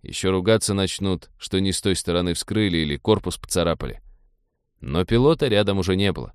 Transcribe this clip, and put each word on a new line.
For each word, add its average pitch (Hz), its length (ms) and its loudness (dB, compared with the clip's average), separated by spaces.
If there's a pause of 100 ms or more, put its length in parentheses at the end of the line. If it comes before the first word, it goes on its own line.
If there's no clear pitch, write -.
Еще - 300 -2
ругаться 95 420 2
начнут, 98 640 -2
что - 220 -4
не 95 120 0
с - 100 -4
той 98 140 2
стороны 87 380 -2
вскрыли 101 440 0
или 73 200 -2
корпус 104 400 0
поцарапали». 85 640 -2 (800)
Но 85 240 -2
пилота 139 420 2
рядом 101 320 2
уже 92 160 0
не 98 160 2
было. 67 240 -8